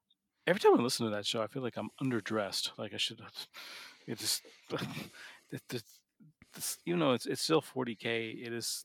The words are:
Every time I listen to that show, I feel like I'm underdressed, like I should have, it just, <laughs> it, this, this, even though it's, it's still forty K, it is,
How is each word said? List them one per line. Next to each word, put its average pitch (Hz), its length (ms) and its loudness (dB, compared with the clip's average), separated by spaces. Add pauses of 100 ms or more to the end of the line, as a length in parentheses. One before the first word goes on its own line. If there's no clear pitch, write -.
(480)
Every 269 120 4
time 403 180 10
I - 40 6
listen 123 240 2
to 107 100 0
that 104 120 -4
show, 113 160 0
I 107 40 -2
feel 135 140 -6
like 120 160 -4
I'm 107 140 -6 (100)
underdressed, 110 800 0
like 104 160 -6
I - 20 -8
should 101 220 -2
have, - 280 -14 (600)
it 117 100 -4
just, - 240 -2 (300)
<laughs> - 0 - (800)
it, 131 180 -8
this, 120 140 -6 (720)
this, - 340 -6
even 175 120 2
though 143 140 6
it's, 117 140 -2
it's 139 140 -2
still 156 200 4
forty 123 340 -6
K, 113 340 -2
it 117 220 -10
is, 117 340 -6